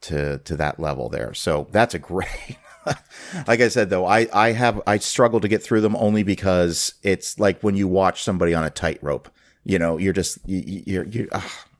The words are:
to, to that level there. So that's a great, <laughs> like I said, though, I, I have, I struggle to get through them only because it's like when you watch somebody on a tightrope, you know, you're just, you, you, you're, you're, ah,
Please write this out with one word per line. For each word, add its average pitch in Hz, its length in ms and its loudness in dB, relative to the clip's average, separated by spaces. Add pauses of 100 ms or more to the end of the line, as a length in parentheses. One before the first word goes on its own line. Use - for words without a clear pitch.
to, 73 360 -4
to 76 180 -8
that 73 240 -4
level 67 280 -4
there. - 260 -8
So 73 360 -2
that's 104 240 2
a 85 40 -4
great, - 580 -8 (300)
<laughs> - 0 - (600)
like 117 140 4
I 120 80 6
said, 104 220 0
though, 90 160 0
I, 110 260 4
I 113 200 4
have, 113 340 0
I 104 120 2
struggle 117 420 2
to 104 80 0
get 104 140 2
through 110 200 2
them 107 140 2
only 107 260 2
because 90 800 0
it's - 360 -2
like 101 240 2
when 101 140 2
you 98 100 2
watch 92 360 2
somebody 87 320 2
on 80 100 0
a 76 60 -2
tightrope, - 580 -4 (340)
you 95 160 0
know, 82 180 2
you're 92 180 0
just, 90 320 -2
you, 92 200 -4
you, 98 200 -10
you're, 92 180 -4
you're, 110 280 -6
ah, - 320 -8 (160)